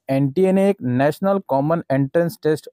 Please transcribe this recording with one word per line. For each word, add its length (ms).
एनटीए 420
ने 180
एक 120
नेशनल 580
कॉमन 520
एंट्रेंस 520
टेस्ट 300